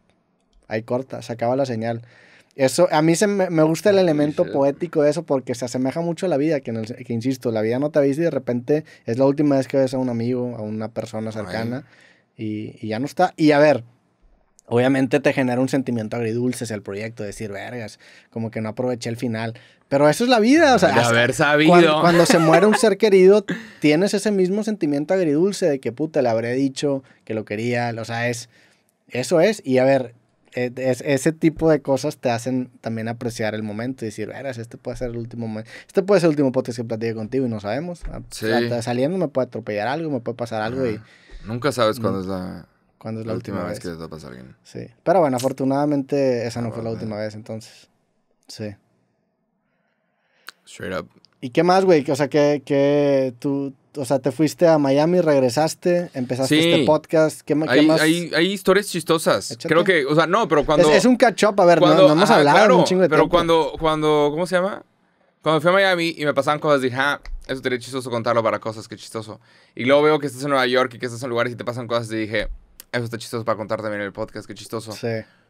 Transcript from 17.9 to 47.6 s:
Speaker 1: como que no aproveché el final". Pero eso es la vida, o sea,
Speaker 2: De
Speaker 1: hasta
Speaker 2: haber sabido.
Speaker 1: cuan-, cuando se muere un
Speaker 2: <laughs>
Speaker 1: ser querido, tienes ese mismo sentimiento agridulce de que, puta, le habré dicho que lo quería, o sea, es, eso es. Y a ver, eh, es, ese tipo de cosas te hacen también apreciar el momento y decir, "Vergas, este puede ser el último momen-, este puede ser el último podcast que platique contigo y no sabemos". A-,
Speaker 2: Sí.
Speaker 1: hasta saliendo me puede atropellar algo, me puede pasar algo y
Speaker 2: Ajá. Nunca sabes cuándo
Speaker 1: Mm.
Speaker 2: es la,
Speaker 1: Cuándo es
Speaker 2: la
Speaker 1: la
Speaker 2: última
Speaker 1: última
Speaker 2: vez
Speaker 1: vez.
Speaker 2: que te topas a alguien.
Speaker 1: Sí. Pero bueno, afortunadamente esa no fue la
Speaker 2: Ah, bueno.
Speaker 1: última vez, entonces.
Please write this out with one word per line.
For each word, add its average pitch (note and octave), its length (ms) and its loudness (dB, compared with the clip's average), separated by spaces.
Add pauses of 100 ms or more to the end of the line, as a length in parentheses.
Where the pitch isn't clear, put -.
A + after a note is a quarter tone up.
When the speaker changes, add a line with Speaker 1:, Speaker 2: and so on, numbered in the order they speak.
Speaker 1:
como A2+ 200 -8
que A2+ 100 -8
no A2 100 -6
aproveché B2 400 -6
el A#2 60 -6
final". A2+ 380 -6 (340)
Pero C#3 200 4
eso D3+ 160 2
es B3 60 2
la A#3+ 100 4
vida, C4+ 340 6
o G#3+ 40 6
sea, F3 120 4
Speaker 2:
De C3+ 100 0
Speaker 1:
hasta A#2 100 4
Speaker 2:
haber A#2+ 240 4
sabido. D3+ 360 4
Speaker 1:
cuan-, E3 300 6
cuando E3+ 260 6
se G3 120 4
muere E3 280 6
un G#3+ 80 6
Speaker 2:
<laughs> G#3 40 0
Speaker 1:
ser G3+ 180 2
querido, G3 480 6 (360)
tienes E3 340 2
ese G#3 160 -2
mismo G3 340 0
sentimiento D3+ 480 -2
agridulce F3+ 560 0
de C#3 120 0
que, A2 120 -6
puta, D#3 300 -2
le A#2+ 80 2
habré A#2 240 -2
dicho C3+ 480 -2 (220)
que A2 100 -10
lo G#2+ 100 -6
quería, A#2+ 560 -4
o A2+ 40 -8
sea, A#2 240 -4
es, A#2+ 200 -8 (600)
eso C3 320 0
es. G#3+ 240 2
Y B2+ 140 2
a B2+ 60 4
ver, C3 300 0 (420)
eh, B2 200 -4
es, B2+ 260 -2
ese C#3+ 300 0
tipo D#3+ 380 0
de D3 120 2
cosas C3+ 340 -4
te B2+ 140 -2
hacen B2+ 400 -4 (100)
también A2+ 280 -8
apreciar A#2 460 -6
el G#2+ 80 -6
momento A2+ 420 -8
y A2 40 -4
decir, G#2+ 200 -10
"Vergas, B2 280 -10
este A#2 220 -14
puede A#2+ 180 -12
ser B2 140 -8
el A#2+ 80 -10
último A#2 280 -10
momen-, A2 200 -10 (200)
este - 160 -2
puede F#3+ 200 2
ser F3 60 4
el - 20 4
último C#3+ 220 2
podcast B2+ 260 -4
que A#2+ 60 -6
platique A2+ 300 -6
contigo A2+ 300 -4
y B2 60 -4
no G#2+ 100 -6
sabemos". C#3+ 440 -8
A-, A#2+ 260 -12
Speaker 2:
Sí. A2 200 -6
Speaker 1:
hasta A#2+ 300 0
saliendo B2+ 380 -2
me D#3+ 100 -2
puede B2+ 200 -4
atropellar G#2+ 400 -6
algo, D#3 220 -6
me C3 100 -4
puede A#2 160 -8
pasar A2+ 260 -6
algo B2+ 240 -4
y A2 100 -4
Speaker 2:
Ajá. A2 80 -16 (400)
Nunca A#2+ 280 -4
sabes A#2 280 0
cuándo F#2+ 200 -2
Speaker 1:
Mm. - 20 -6
Speaker 2:
es F#2 60 -8
la, F2+ 380 -10 (320)
Speaker 1:
Cuándo A2 220 -12
es A2 60 -12
Speaker 2:
la A2 60 -8
Speaker 1:
la A2+ 40 -6
Speaker 2:
última G2 220 -10
Speaker 1:
última F2 100 -6
Speaker 2:
vez F2 100 -10
Speaker 1:
vez. - 20 -18
Speaker 2:
que F2+ 100 -12
te D#2+ 120 -12
topas D#2+ 220 -14
a C#2 40 -16
alguien. B1+ 340 -20
Speaker 1:
Sí. A#2+ 240 -16 (160)
Pero F3+ 180 2
bueno, C3+ 160 2
afortunadamente C3+ 1120 -2
esa A#2 160 -8
no A#2 100 -6
fue A#2+ 100 -10
la A2+ 60 -8
Speaker 2:
Ah, A2+ 40 -6
bueno. A2+ 120 -10
Speaker 1:
última G#2+ 160 -8
vez, G#2+ 140 -8
entonces. A2 540 -16 (600)